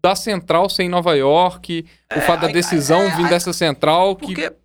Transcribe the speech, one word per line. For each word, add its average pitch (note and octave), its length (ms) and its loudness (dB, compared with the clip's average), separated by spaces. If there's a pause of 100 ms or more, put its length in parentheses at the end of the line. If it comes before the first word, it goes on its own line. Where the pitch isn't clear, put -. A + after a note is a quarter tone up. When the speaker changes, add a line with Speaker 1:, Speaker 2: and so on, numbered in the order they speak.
Speaker 1:
da F#3+ 140 2
central F#3 540 0
ser F#3+ 140 -4
em F3+ 40 -2
Nova F3 260 0
York, E3 720 0 (260)
o - 80 -6
Speaker 2:
É, - 40 -2
Speaker 1:
fato E3+ 180 0
da E3 60 0
Speaker 2:
aí, D#3 80 -4
Speaker 1:
decisão E3+ 480 0
Speaker 2:
é, G3 80 0
Speaker 1:
vir E3+ 140 -2
Speaker 2:
aí, E3+ 40 0
Speaker 1:
dessa F3 240 0
central, E3+ 640 0
que F#3+ 80 -14
Speaker 2:
porque B3 300 -8 (100)